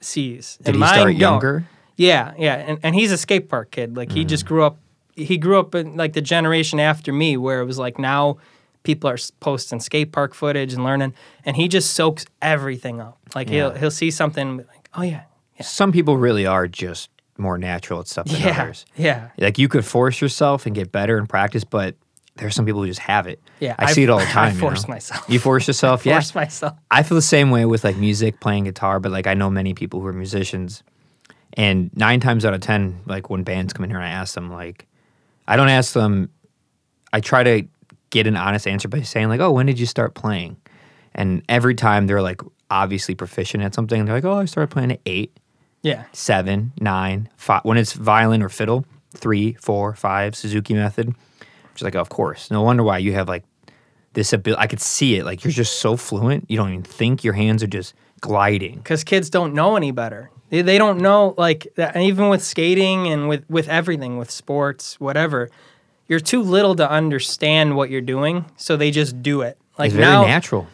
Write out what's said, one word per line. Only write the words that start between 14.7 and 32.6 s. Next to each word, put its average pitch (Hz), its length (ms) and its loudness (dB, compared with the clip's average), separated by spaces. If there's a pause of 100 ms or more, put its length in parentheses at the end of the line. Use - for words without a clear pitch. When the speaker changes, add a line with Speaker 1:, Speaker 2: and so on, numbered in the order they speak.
Speaker 1:
"Oh, 175 80 -6
yeah, 175 200 -6 (340)
yeah." - 60 -16
Speaker 2:
Some - 300 0
people 151 240 4
really 117 300 2
are 95 220 2
just 87 420 -12 (260)
more 92 220 -2
natural 90 420 -6
at 87 60 -14
stuff - 200 -10
than 156 140 -2
Speaker 1:
Yeah, 151 220 0
Speaker 2:
others. - 240 -10 (100)
Speaker 1:
yeah. 131 400 -2
Speaker 2:
Like, 101 220 0
you 127 100 4
could 123 160 2
force 123 360 0
yourself 143 460 0
and 107 100 -4
get 95 160 -6
better 104 260 0
and 104 100 -4
practice, 104 360 -2
but 98 320 -4 (400)
there's 104 180 -8
some 117 100 0
people 104 180 0
who 98 40 -2
just 90 140 -8
have 98 260 0
it. - 160 -14 (160)
Speaker 1:
Yeah, 123 180 -6
Speaker 2:
I - 100 0
Speaker 1:
I've, 143 80 4
Speaker 2:
see 143 100 6
it 120 60 6
all 107 100 4
the 95 40 0
Speaker 1:
<laughs> 92 40 -2
I - 20 -4
Speaker 2:
time, 107 240 4
you 92 60 -4
Speaker 1:
force 98 260 -2
Speaker 2:
know? - 80 -10
Speaker 1:
myself. - 340 -12
Speaker 2:
You 120 120 2
force 131 260 2
yourself? 127 360 2
Speaker 1:
<laughs> - 40 -10
I 131 40 4
Speaker 2:
Yeah. 147 100 6
Speaker 1:
force 151 160 -4
myself. 151 380 -6 (180)
Speaker 2:
I 131 100 6
feel 156 140 2
the 160 60 6
same 143 280 6
way 117 140 4
with, 113 180 2
like, 98 140 0
music, 104 420 0
playing 101 260 0
guitar, 98 360 -2
but, 92 100 -2
like, 95 160 -4
I 98 80 2
know 98 160 2
many 95 240 -2
people 92 260 -8
who 95 60 -6
are 92 60 -6
musicians, 92 720 -6 (720)
and 95 420 2
nine 117 240 4
times 117 240 2
out 104 100 2
of 95 60 -4